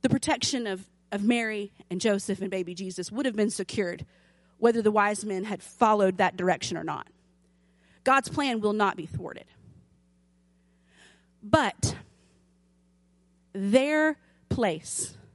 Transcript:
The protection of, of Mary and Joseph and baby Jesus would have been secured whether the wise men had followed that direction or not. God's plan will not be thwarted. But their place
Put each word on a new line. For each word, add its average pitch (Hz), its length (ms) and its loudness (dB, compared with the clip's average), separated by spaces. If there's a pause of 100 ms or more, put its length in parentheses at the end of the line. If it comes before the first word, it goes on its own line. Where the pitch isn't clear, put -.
The 233 40 6
protection 247 580 0
of, 190 180 -6 (240)
of 202 140 -4
Mary 220 480 0 (180)
and 185 100 -4
Joseph 196 400 0
and 190 80 -4
baby 180 260 -4
Jesus 185 360 -8
would 254 160 -4
have 233 80 -2
been 214 160 2
secured 185 560 -6 (520)
whether 233 220 4
the 208 120 2
wise 208 320 2
men 190 180 -4
had 208 200 -6
followed 208 560 2
that 185 180 2
direction 180 400 0
or 160 80 -6
not. 156 240 -8 (960)
God's 262 240 4
plan 254 320 -2
will 208 120 0
not 208 240 0
be 165 100 -12
thwarted. - 400 -12 (2000)
But 220 540 0 (1600)
their 277 640 2 (320)
place - 680 -4 (180)